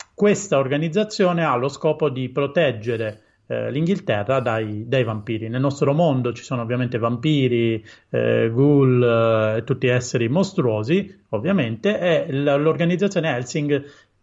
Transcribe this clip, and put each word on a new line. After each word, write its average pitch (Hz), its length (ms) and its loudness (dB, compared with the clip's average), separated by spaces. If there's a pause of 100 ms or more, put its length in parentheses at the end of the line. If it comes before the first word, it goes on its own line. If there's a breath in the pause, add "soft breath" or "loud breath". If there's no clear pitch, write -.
(140)
questa 202 440 2
organizzazione 170 880 0
ha 139 120 2
lo 123 120 0
scopo 156 420 0
di 127 180 -6
proteggere, 120 920 -2 (280 soft breath)
eh, 117 200 -4
l'Inghilterra 135 680 0
dai, 110 480 -4
dai 127 160 2
vampiri. 110 440 -6
Nel 120 120 -4
nostro 139 340 0
mondo 135 380 2
ci 117 100 -12
sono 123 200 -6
ovviamente 120 360 -2
vampiri, 117 840 0 (280 loud breath)
eh, 117 420 2
ghoul, 120 1040 4
eh, 117 60 -6
tutti 131 220 -2
esseri 123 420 0
mostruosi, 156 1000 0
ovviamente, 135 680 -2
e 165 320 0
l-, 143 280 2
l'organizzazione 165 720 0
Helsing, 143 500 -2 (380 loud breath)